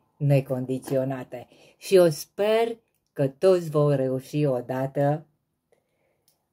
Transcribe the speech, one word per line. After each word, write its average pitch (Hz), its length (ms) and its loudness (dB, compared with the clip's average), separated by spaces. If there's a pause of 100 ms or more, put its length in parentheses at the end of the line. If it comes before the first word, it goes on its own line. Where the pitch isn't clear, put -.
(180)
necondiționate. 131 1300 -4 (300)
Și - 180 0
eu 175 140 6
sper 220 680 -2 (360)
că 139 140 0
toți 175 420 2
vom 147 220 2
reuși 131 540 -2
odată, 135 800 -2 (1300)